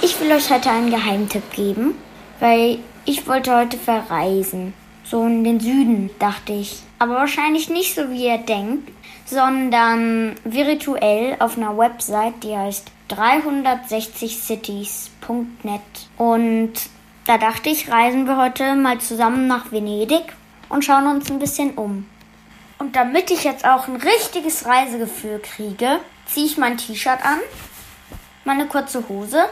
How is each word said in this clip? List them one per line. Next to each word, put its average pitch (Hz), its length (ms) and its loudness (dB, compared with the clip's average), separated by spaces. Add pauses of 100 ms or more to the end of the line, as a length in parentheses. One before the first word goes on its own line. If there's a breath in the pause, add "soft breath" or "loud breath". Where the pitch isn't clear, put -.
(100)
Ich - 80 -4
will 311 140 4
euch 285 180 4
heute 254 200 4
einen 233 200 2
Geheimtipp 208 600 -2
geben, 202 420 0 (460 loud breath)
weil 233 400 4 (240)
ich 285 240 -4
wollte 254 280 2
heute 240 220 2
verreisen. 190 960 -2 (300)
So 233 200 -2
in 233 200 2
den 233 160 4
Süden, 226 580 2
dachte 208 340 -2
ich. 208 300 -8 (160)
Aber 240 160 0
wahrscheinlich 302 560 0
nicht 359 240 -2
so, 277 160 -4
wie 247 160 -2
ihr 233 120 2
denkt, 226 520 -4 (340 loud breath)
sondern 233 1160 2
virtuell 262 960 0
auf 226 180 0
einer 214 220 -4
Website, 233 640 -2
die 214 140 -6
heißt 196 340 -6 (160)
dreihundertsechzig 247 1400 -2
cities 208 800 -8
punkt 240 440 -6
net. 202 160 -6 (380)
Und 226 540 4 (540)
da - 120 6
dachte 220 300 0
ich, 302 200 -2
reisen 247 380 2
wir 269 100 0
heute 262 380 2
mal 262 240 2
zusammen 240 480 0
nach 247 240 -2
Venedig 214 540 0 (440)
und 285 160 0
schauen 277 220 4
uns 285 240 0
ein 277 80 -4
bisschen 277 360 -2
um. 202 300 -6 (760 loud breath)
Und 269 160 -4
damit 262 340 2
ich 359 140 -2
jetzt 269 200 -2
auch 254 220 4
ein 262 80 -6
richtiges 320 720 0
Reisegefühl 233 720 0
kriege, 214 640 -4 (260)
ziehe 294 200 -2
ich 302 120 -2
mein 240 200 0
T-Shirt 254 460 -4
an, 285 140 2 (1040)
meine 277 220 0
kurze 254 420 -4
Hose 208 440 0